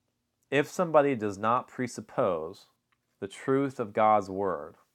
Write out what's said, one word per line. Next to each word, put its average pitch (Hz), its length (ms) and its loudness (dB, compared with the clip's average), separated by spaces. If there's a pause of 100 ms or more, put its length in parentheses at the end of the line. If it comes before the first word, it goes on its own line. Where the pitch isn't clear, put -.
(500)
If 143 160 2
somebody 151 480 2
does 104 220 -4
not 113 320 -2
presuppose 101 1000 -4 (520)
the 101 80 -8
truth 135 500 -2
of 104 140 -6
God's 107 380 4
word 90 460 -4 (180)